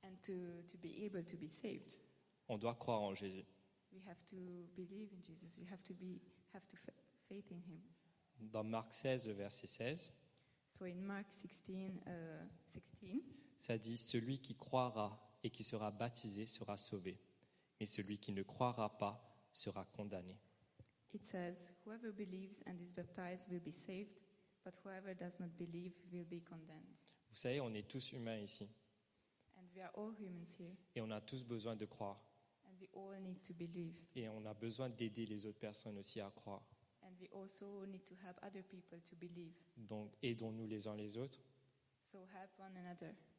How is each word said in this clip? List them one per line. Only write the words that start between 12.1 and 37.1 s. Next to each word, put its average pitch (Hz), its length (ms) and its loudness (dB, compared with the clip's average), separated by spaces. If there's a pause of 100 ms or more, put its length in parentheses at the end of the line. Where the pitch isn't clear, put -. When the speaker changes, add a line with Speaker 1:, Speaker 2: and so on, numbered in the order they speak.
Speaker 1:
sixteen, 196 480 -2 (380)
Speaker 2:
ça - 180 4
dit, « 113 220 2
Celui 123 420 6
qui 123 160 -4
croira 113 640 6 (220)
et 113 80 2
qui - 140 -4
sera 107 260 4
baptisé 107 560 2
sera 104 320 0
sauvé, 92 400 0 (600)
mais 107 80 2
celui 104 320 2
qui - 140 0
ne 98 100 4
croira 117 540 6
pas 104 240 4 (320)
sera 98 320 0
condamné. » 95 540 -2 (720)
Speaker 1:
it 208 140 -4
says, 175 440 0 (140)
"Whoever 226 260 -2
believes 190 560 -2
and 180 140 -2
is 175 140 -8
baptized 180 560 -2
will 175 100 2
be 160 120 -2
saved, 196 460 -4 (460)
but 180 180 -6
whoever 190 320 -2
does 175 240 -2
not 175 200 0
believe 175 340 0 (180)
will 175 140 0
be 170 180 -4
condemned." 160 560 -10 (300)
Speaker 2:
Vous - 80 -6
savez, 131 240 6
on 117 140 4
est 107 120 2
tous - 260 0
humains 117 260 2
ici. 104 280 0 (880)
Speaker 1:
And 185 80 -16 (100)
we 185 80 -6
are 180 120 -4
all 214 240 0
humans 175 400 -4
here. 175 160 -6 (200)
Speaker 2:
Et 120 80 2
on 110 80 2
a 107 100 4
tous 127 240 -2
besoin 117 320 2
de 107 80 0
croire. 101 340 -2 (460)
Speaker 1:
And 190 160 -18
we 190 140 -12
all 190 260 -6
need 185 220 -4
to - 100 -6
believe. 170 420 -2 (220)
Speaker 2:
Et 120 120 2
on 107 180 -2
a 107 80 0
besoin 117 340 2
d'aider 113 380 2
les 104 180 0
autres 107 140 -4
personnes 104 400 -2
aussi 98 220 -2
à 98 100 0
croire. 98 320 -6 (400)
Speaker 1:
And 190 180 -14